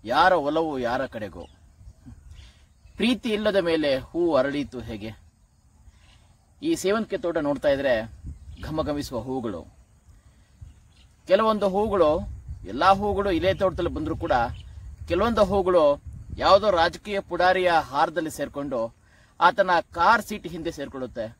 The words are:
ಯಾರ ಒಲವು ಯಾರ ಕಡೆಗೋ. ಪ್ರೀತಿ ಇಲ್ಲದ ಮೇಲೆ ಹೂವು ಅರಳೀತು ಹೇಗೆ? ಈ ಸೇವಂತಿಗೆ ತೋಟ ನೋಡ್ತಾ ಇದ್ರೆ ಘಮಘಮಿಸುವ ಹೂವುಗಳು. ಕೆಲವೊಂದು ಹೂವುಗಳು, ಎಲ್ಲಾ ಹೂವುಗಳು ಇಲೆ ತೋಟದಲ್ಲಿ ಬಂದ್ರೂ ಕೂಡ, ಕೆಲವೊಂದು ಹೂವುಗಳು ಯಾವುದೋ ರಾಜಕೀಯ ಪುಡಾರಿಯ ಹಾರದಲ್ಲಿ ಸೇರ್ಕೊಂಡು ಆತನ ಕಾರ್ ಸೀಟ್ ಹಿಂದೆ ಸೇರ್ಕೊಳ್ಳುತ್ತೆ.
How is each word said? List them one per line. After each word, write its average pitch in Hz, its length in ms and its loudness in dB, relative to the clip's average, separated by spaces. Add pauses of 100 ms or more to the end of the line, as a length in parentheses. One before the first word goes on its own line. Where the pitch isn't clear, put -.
ಯಾರ 151 260 4
ಒಲವು 156 480 0
ಯಾರ 123 260 -2
ಕಡೆಗೋ. 95 420 -12 (1500)
ಪ್ರೀತಿ 240 340 -2
ಇಲ್ಲದ 208 260 0
ಮೇಲೆ 160 420 2
ಹೂವು 165 380 -2
ಅರಳೀತು 135 440 0
ಹೇಗೆ? 110 320 -10 (1500)
ಈ 165 120 0
ಸೇವಂತಿಗೆ 196 460 -2
ತೋಟ 170 160 -2
ನೋಡ್ತಾ 143 320 0
ಇದ್ರೆ 131 420 0 (500)
ಘಮಘಮಿಸುವ 147 580 -6
ಹೂವುಗಳು. 117 420 -6 (1700)
ಕೆಲವೊಂದು 208 420 4
ಹೂವುಗಳು, 196 420 2 (540)
ಎಲ್ಲಾ 170 280 4
ಹೂವುಗಳು 196 380 0
ಇಲೆ 175 220 0
ತೋಟದಲ್ಲಿ 175 360 -2
ಬಂದ್ರೂ 160 260 -6
ಕೂಡ, 165 160 -4 (760)
ಕೆಲವೊಂದು 208 380 2
ಹೂವುಗಳು 180 580 2 (340)
ಯಾವುದೋ 196 340 4
ರಾಜಕೀಯ 175 480 0
ಪುಡಾರಿಯ 180 520 2 (100)
ಹಾರದಲ್ಲಿ 156 500 -2
ಸೇರ್ಕೊಂಡು 135 640 -6 (460)
ಆತನ 185 280 4 (220)
ಕಾರ್ 196 300 4
ಸೀಟ್ - 260 -10
ಹಿಂದೆ 165 240 -8
ಸೇರ್ಕೊಳ್ಳುತ್ತೆ. 123 680 -10